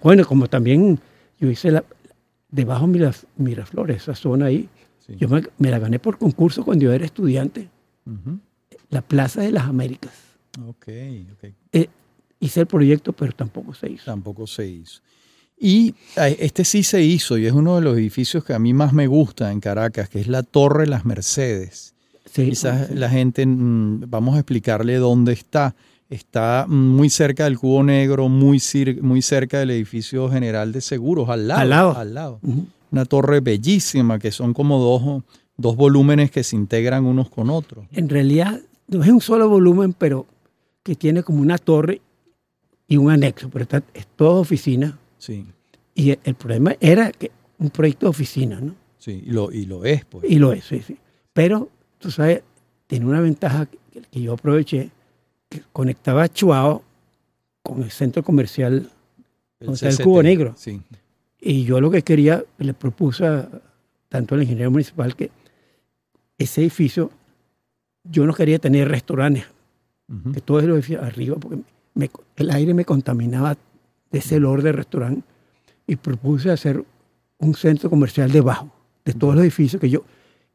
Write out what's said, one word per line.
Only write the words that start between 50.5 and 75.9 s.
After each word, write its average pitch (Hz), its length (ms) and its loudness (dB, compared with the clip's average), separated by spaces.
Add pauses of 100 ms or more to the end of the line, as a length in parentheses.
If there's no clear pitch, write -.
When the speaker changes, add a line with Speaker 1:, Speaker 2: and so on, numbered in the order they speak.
Speaker 1:
es, 95 120 -8
sí, 110 200 -10
sí. - 120 -16 (360)
Pero, 208 360 0 (320)
tú 175 100 -10
sabes, 160 320 -2 (460)
tiene 120 180 -4
una 147 140 0
ventaja 151 460 -2
que, - 340 -20 (100)
que 127 100 -12
yo 117 120 -8
aproveché, 143 580 -4 (580)
que - 140 -16 (100)
conectaba 131 520 -2
a 170 40 0
Chuao 151 540 0 (800)
con 127 220 -8
el 107 80 -12
centro 139 320 -2
comercial, 131 640 0 (720)
Speaker 2:
El 117 80 -20
Speaker 1:
donde 135 60 -4
está 131 120 -6
el 135 60 2
Speaker 2:
C 139 60 0
C 139 40 -4
T, - 20 2
Speaker 1:
Cubo 185 200 6
Negro. 156 340 2
Speaker 2:
sí. 101 240 -14 (600)
Speaker 1:
Y 135 220 -2
yo 127 160 2
lo 151 100 4
que 175 120 2
quería, 156 420 2 (140)
le 139 160 -6
propuse 139 520 -4
a, 151 220 -2 (640)
tanto 127 240 -6
al 147 80 0
ingeniero 120 280 -2
municipal 131 460 -4
que - 140 -10 (1040)
ese 135 240 -4
edificio, 160 500 -2 (920)
yo 156 220 0
no 156 80 0
quería 160 240 2
tener 139 300 2
restaurantes, 139 560 -2 (600)
Speaker 2:
Ujú. 120 260 -10
Speaker 1:
que - 100 -10
todo 147 180 0
el 160 80 2
edificio 151 340 -2
arriba, 127 380 -8
porque 147 180 -12 (360)
me, 143 160 -4 (260)
el 143 140 -2
aire 151 240 0
me 175 100 0
contaminaba 131 720 -2 (540)
de 147 80 -4
ese 156 180 -2
Speaker 2:
Ujú. 147 60 2
Speaker 1:
lord 135 200 0
de 156 100 0
restaurante 143 500 -6 (640)
y 143 100 -4